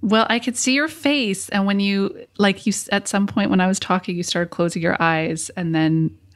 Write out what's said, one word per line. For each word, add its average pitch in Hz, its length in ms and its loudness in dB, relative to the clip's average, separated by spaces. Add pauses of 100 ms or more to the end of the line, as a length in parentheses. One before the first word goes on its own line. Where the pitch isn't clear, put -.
Well, 220 260 4
I 233 120 0
could 233 160 -4
see 254 180 0
your 294 140 2
face. 277 600 -2
And 196 160 0
when 202 120 0
you, 202 480 -2 (120)
like, 196 280 2
you 214 40 0
s-, - 200 -4
at 202 160 0
some 202 220 0
point 202 220 0
when 185 100 4
I 185 80 4
was 190 100 0
talking, 180 380 -2
you 175 80 -4
started 175 260 -2
closing 170 320 -2
your 170 180 0
eyes. 165 500 0
And 170 240 -4
then 160 420 2 (200)